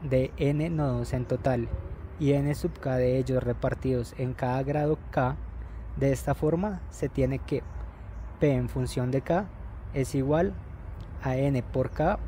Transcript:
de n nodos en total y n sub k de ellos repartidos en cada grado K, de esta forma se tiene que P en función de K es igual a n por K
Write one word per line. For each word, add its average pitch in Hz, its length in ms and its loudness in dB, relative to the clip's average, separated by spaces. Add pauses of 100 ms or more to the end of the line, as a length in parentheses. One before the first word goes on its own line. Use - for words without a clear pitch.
de 131 360 2
n 147 300 2
nodos 135 440 0
en 123 140 0
total 123 420 0 (500)
y 139 140 4
n 143 240 4
sub 165 240 -2
k 131 160 0
de 127 220 4
ellos 127 220 2
repartidos 123 800 0
en 127 160 -2
cada 131 300 0
grado 147 340 2 (140)
K, 135 240 2 (600)
de 139 140 4
esta 135 240 0
forma 175 460 0 (100)
se - 180 -4
tiene 131 300 2
que - 240 -2 (800)
P 143 120 6
en 123 160 2
función 127 440 0
de 135 80 2
K 180 240 2 (500)
es 135 220 0
igual 156 380 4 (720)
a 131 120 2
n 135 260 4
por 127 280 0
K 175 380 2